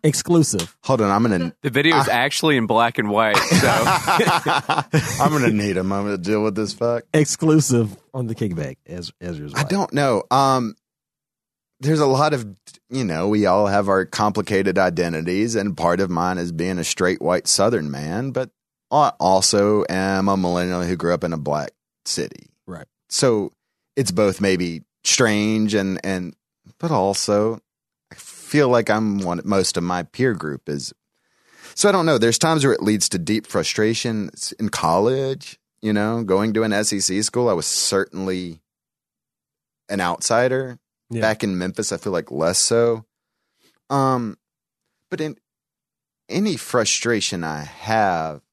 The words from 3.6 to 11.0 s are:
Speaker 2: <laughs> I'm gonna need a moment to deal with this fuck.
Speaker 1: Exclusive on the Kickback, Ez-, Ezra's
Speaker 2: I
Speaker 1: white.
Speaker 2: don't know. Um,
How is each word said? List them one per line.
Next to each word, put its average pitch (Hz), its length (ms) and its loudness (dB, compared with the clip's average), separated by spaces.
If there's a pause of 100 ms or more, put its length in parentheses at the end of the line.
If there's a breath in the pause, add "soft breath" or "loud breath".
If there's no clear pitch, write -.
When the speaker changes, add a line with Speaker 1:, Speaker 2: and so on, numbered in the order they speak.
Speaker 2:
<laughs> 151 1500 0
I'm 143 80 4
gonna 131 220 2
need 104 240 -2
a 92 80 -2
moment 98 400 -4
to 95 60 -4
deal 107 120 2
with 107 120 -2
this 104 180 -4
fuck. 120 320 -2 (100)
Speaker 1:
Exclusive 143 840 2 (180)
on 127 120 -6
the 110 80 -6
Kickback, 82 420 -6 (100)
Ez-, 85 340 -14
Ezra's 73 340 -10
Speaker 2:
I - 80 -4
Speaker 1:
white. 143 80 -4
Speaker 2:
don't 190 220 -2
know. 131 380 0
Um, 131 440 2 (1040)